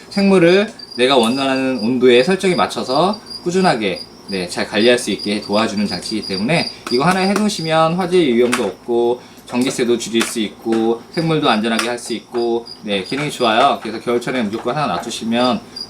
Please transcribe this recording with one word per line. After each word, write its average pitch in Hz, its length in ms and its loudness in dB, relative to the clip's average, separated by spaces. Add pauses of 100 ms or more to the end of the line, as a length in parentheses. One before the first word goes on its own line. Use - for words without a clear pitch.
생물을 190 600 4 (260)
내가 131 200 4
원하는 131 640 0
온도에 123 440 4
설정에 185 320 0
맞춰서 127 640 0 (240)
꾸준하게, 151 580 0 (280)
네, 92 180 -4
잘 107 200 -6
관리할 117 300 4
수 117 140 -4
있게 101 300 -4
도와주는 101 440 0
장치이기 95 420 -6
때문에 117 420 -2 (220)
이거 123 140 2
하나 185 140 2
해놓으시면 175 760 0
화재 180 220 0
위험도 123 460 2
없고 120 580 -2 (260)
전기세도 123 500 0
줄일 113 260 -2
수 - 180 -6
있고 113 600 -2 (100)
생물도 160 380 0
안전하게 113 380 0
할 120 100 -4
수 - 160 -10
있고, 117 520 -4 (180)
네, 101 200 -4
기능이 143 280 -6
좋아요. 120 500 2
그래서 113 180 -8
겨울철에 120 440 -2
무조건 113 320 -4
하나 151 200 -2
놔두시면, 113 640 -2 (280)